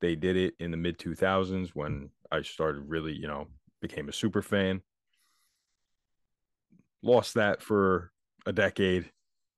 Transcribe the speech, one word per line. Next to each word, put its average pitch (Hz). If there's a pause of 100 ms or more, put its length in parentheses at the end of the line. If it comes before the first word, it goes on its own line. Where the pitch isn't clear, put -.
they 87
did 90
it 92
in 85
the 82
mid 85
two 85
thousands 95
when 73 (200)
I 78
started 76
really, 78
you 71
know, 73 (320)
became 76
a -
super 104
fan. 95 (2250)
Lost 117
that 104
for 95 (340)
a 104
decade. 92 (480)